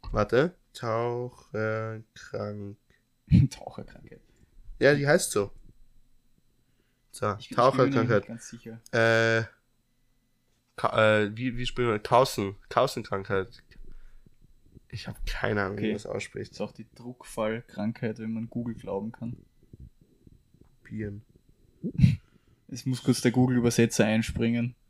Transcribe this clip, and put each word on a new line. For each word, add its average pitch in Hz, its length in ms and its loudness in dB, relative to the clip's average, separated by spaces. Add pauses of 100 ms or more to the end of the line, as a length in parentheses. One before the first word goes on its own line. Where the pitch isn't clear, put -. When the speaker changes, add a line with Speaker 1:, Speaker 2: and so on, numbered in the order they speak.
(120)
Speaker 1:
Warte. 117 400 2 (220)
Taucherkrank- 110 1300 -6 (1200)
Speaker 2:
<laughs> - 220 6
Taucherkrankheit. - 680 -16 (580)
Speaker 1:
Ja, 139 160 6
die 143 120 0
heißt 160 240 4
so. 101 200 0 (1600)
So, 104 280 -2
Speaker 2:
Ich, - 120 -16
ich - 60 -4
bin - 0 -
mir 120 80 6
noch 131 140 4
nicht 127 160 4
Speaker 1:
Taucherkrankheit. 117 320 2
Speaker 2:
ganz - 240 -14
sicher. 113 280 -16 (140)
Speaker 1:
Äh, 113 520 4 (1300)
Ka-, 107 460 4
äh, 104 120 -2
wie, 120 220 -6
wie 123 80 -4
spricht 123 240 0
man? 107 140 0
Kausen, 120 540 2 (120)
Kausen-Krankheit. 101 960 -2 (1300)
Ich - 180 -12
hab - 160 -8
keine 107 380 0
Ahnung, 98 160 -4
wie - 20 -6
Speaker 2:
Okay. 110 80 -2
Speaker 1:
man 107 60 0
das 104 100 -8
ausspricht. - 480 -8
Speaker 2:
Ist - 80 -18
auch 104 120 -6
die 110 120 -18 (100)
Druckfallkrankheit, 113 1200 -6
wenn 110 160 -6
man 113 160 -6
Google 120 240 -6
glauben 104 380 -6
kann. 120 260 -10 (1400)
Speaker 1:
Kopieren. 107 400 -10 (1500)
Speaker 2:
Es - 160 -12
muss 131 180 -2
kurz - 200 2
der 123 80 4
Google-Übersetzer 120 760 4
einspringen. 117 680 0 (160)